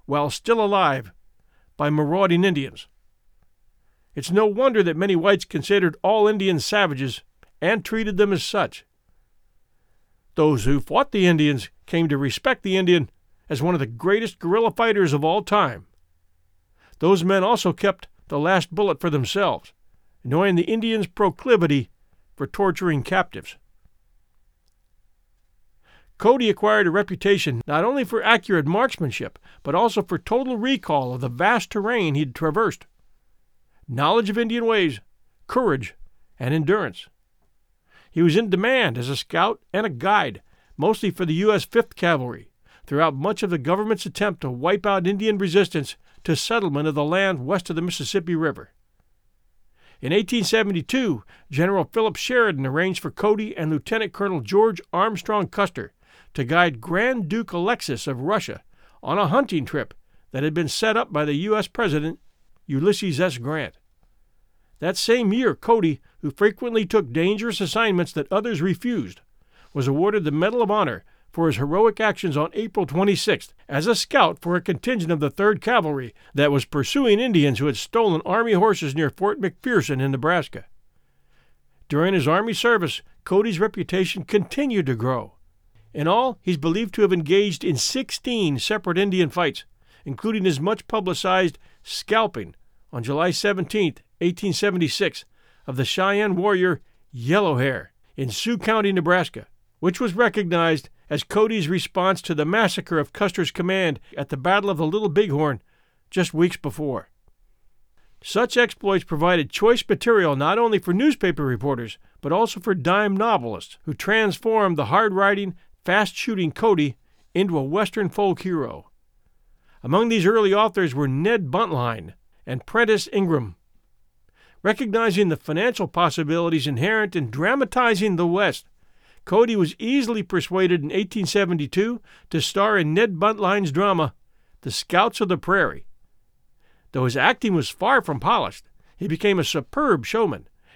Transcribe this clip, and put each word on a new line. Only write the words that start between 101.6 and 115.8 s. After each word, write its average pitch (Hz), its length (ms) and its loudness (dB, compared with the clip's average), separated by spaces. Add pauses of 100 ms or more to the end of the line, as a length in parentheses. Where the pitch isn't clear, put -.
response 185 540 0
to 170 140 -4
the 151 100 0
massacre 180 540 0
of - 140 -4
Custer's 185 380 -2
command 180 480 -2 (180)
at 143 120 -8
the 147 80 -6
Battle 196 320 2
of 175 80 -2
the 160 80 0
Little 202 240 0
Bighorn 147 520 0 (480)
just - 240 0
weeks 170 240 2
before. 139 520 -8 (1160)
Such - 320 -2
exploits 202 480 0
provided 165 460 0
choice 233 400 2
material 190 460 2
not 160 240 0
only 226 180 2
for 180 160 -2
newspaper 190 500 0
reporters, 123 540 -4 (240)
but 143 100 -4
also 214 280 0
for 196 160 -2
dime 190 420 0
novelists 151 640 -2
who 156 100 -6
transformed 214 840 0
the 139 80 0
hard-riding, 196 680 0 (280)